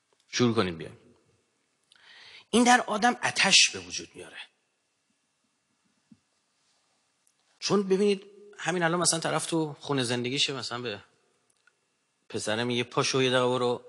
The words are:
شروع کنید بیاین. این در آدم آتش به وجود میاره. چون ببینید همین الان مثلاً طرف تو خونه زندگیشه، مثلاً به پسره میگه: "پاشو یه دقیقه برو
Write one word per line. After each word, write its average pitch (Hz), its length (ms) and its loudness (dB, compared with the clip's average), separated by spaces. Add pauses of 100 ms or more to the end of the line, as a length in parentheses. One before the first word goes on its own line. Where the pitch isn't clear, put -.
(300)
شروع 120 260 2
کنید 92 220 -2
بیاین. - 200 -14 (1500)
این 240 140 4
در 240 180 8
آدم 214 420 0
آتش - 460 4
به 98 100 -8
وجود 90 360 -14
میاره. 87 220 -18 (3250)
چون 196 240 2
ببینید 190 420 2 (320)
همین 170 260 -2
الان 170 160 0
مثلاً 165 200 0
طرف 151 260 -4
تو 156 340 -4
خونه 139 240 -2
زندگیشه، 123 500 -2
مثلاً 117 280 -8
به 107 220 -10 (1300)
پسره 110 340 -4
میگه: 120 200 -2
"پاشو 131 380 -2
یه 127 80 2
دقیقه 127 180 2
برو 123 420 -2